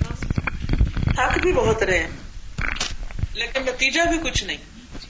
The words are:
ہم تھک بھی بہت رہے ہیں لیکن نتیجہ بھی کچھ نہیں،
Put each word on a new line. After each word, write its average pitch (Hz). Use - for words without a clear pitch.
ہم -
تھک -
بھی 359
بہت 220
رہے 185
ہیں 160
لیکن 233
نتیجہ 262
بھی 330
کچھ -
نہیں، 160